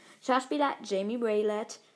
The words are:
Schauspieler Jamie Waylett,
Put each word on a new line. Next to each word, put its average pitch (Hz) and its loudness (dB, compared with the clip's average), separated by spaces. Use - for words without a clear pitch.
Schauspieler 277 2
Jamie 208 -2
Waylett, 214 0